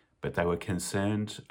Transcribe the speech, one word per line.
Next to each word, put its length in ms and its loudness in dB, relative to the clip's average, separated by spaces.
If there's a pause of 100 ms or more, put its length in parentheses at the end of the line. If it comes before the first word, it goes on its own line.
(220)
but 120 -2
they 120 2
were 120 4
concerned 920 0